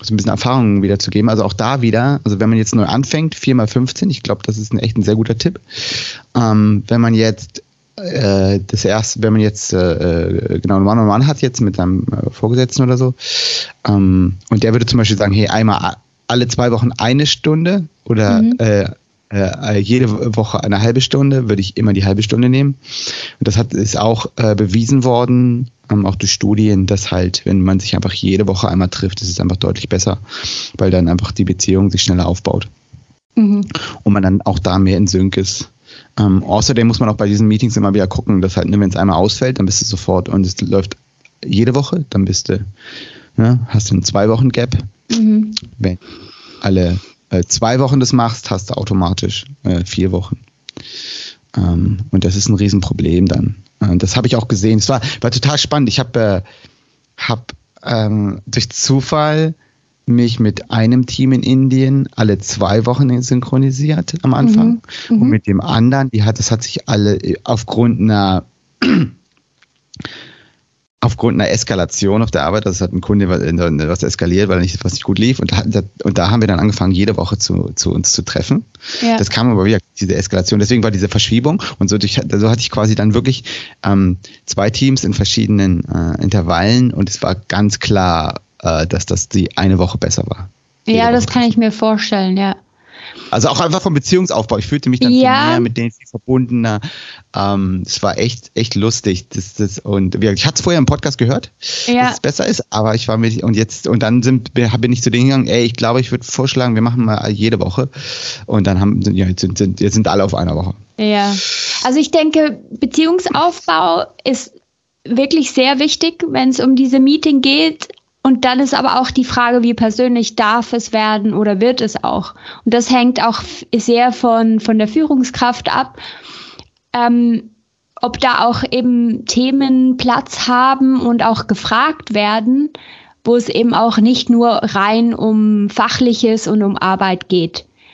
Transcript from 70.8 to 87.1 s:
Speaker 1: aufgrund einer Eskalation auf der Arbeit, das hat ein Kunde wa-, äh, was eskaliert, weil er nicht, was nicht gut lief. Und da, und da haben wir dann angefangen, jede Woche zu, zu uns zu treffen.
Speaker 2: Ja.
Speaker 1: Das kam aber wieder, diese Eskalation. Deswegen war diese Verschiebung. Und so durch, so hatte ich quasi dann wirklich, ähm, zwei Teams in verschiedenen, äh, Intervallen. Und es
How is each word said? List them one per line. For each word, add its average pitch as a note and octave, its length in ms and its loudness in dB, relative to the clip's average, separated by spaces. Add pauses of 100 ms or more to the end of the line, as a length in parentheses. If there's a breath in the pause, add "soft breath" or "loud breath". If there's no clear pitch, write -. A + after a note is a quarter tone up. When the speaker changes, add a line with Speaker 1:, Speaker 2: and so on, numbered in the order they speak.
Speaker 1:
aufgrund A#2 380 0
einer G2 120 0
Eskalation G2 720 -2
auf G#2+ 80 -4
der D#2 140 0
Arbeit, G2 200 -2
das F#2 160 -4
hat F#2 100 -4
ein F2+ 100 -4
Kunde G2+ 280 0
wa-, F2+ 80 0
äh, D#2+ 520 -2
was F2+ 120 -2
eskaliert, F#2 480 0
weil F#2+ 80 0
er F2 40 0
nicht, F2 220 -4
was F2+ 100 -2
nicht - 100 -10
gut F#2+ 160 -2
lief. B2 200 0
Und - 120 -2
da, F#2+ 320 0 (200)
und - 140 -2
da G2 140 2
haben A#2 100 2
wir A2 60 2
dann F#2 120 0
angefangen, F#2+ 340 0
jede F#2+ 220 0
Woche F#2 220 -2
zu, F2+ 380 -2
zu F2+ 180 -2
uns E2+ 180 0
zu - 120 -2
treffen. - 420 -2 (360 loud breath)
Speaker 2:
Ja. A#3 160 2
Speaker 1:
Das G#3+ 120 -2
kam A#2+ 220 0
aber G2 140 2
wieder, G#2+ 120 2 (220)
diese F#2+ 160 0
Eskalation. F#2 440 0
Deswegen A2 240 2
war A2+ 80 0
diese G2 160 0
Verschiebung. A#2+ 540 0 (160 loud breath)
Und G2 120 0
so G#2 100 2
durch, G2+ 200 -2 (160)
so G#2 140 2
hatte A2+ 120 2
ich - 100 -6
quasi G#2+ 240 0
dann G#2+ 180 2
wirklich, B2 300 0 (400 loud breath)
ähm, G2 340 2 (300 loud breath)
zwei G2+ 240 0
Teams C3+ 320 0
in - 100 0
verschiedenen, G2+ 720 0
äh, E2 380 -2
Intervallen. G2 680 2
Und F2+ 180 -2
es - 120 -10